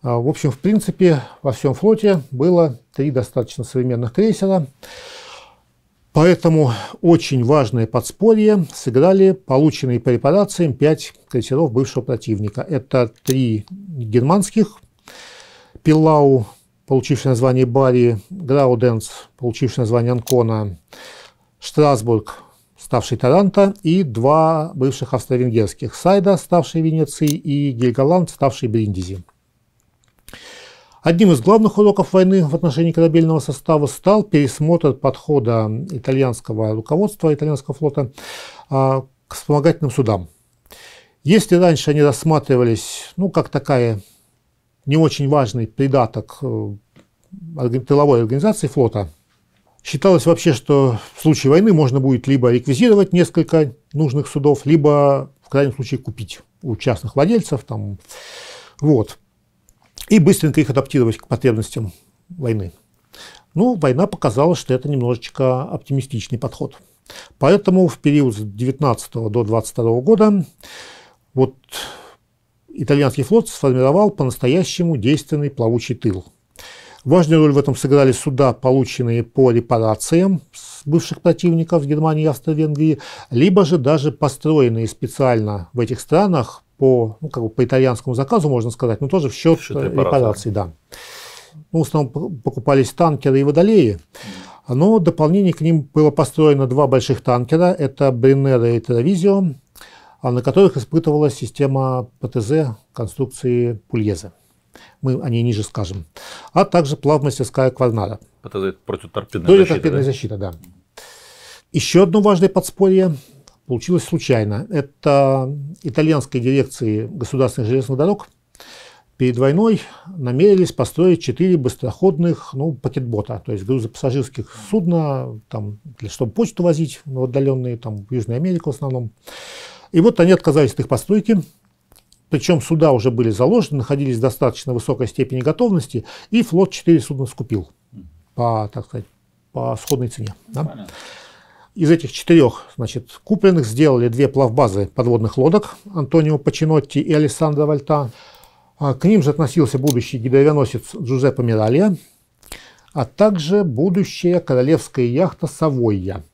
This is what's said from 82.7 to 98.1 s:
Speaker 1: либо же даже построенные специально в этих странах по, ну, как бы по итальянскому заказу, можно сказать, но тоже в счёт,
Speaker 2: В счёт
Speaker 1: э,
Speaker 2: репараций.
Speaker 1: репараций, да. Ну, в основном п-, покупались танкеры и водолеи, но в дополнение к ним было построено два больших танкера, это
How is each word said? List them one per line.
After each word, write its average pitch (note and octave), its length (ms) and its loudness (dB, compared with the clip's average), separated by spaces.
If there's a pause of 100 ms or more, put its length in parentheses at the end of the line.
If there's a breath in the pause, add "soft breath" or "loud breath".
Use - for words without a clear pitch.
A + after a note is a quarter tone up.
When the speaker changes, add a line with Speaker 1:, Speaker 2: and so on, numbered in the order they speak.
Speaker 1:
либо F3+ 340 4
же E3 140 0
даже D3 340 0
построенные C3 760 0
специально A2 840 -2
в A#2+ 80 -6
этих A#2 200 -4
странах E3+ 640 0 (160)
по, B2 400 2
ну, D3+ 80 -12
как B2 140 -8
бы A2 80 -4
по C3 120 -2
итальянскому B2+ 520 0
заказу, D3+ 340 0
можно A#2+ 220 -2
сказать, A2+ 320 -4
но C#3 60 -6
тоже D3+ 200 -2
в G#2 60 -8
счёт, E3 260 2
Speaker 2:
В - 20 -18
счёт - 140 -10
Speaker 1:
э, C#3 80 -4
Speaker 2:
репараций. - 340 0
Speaker 1:
репараций, A2 340 -2
да. F#2 200 -6 (1000 loud breath)
Ну, D#3+ 120 0
в - 20 -4
основном D3 240 -2
п-, E3 320 -10
покупались C3+ 520 0
танкеры C#3+ 460 2
и - 20 0
водолеи, D3 560 2 (680 loud breath)
но E3+ 300 2
в G3 60 2
дополнение E3+ 500 2
к - 80 -6
ним D#3+ 220 2
было D3+ 280 2
построено D3 560 2
два C3 200 2
больших B2+ 340 0
танкера, D#3 580 0
это C#3 340 0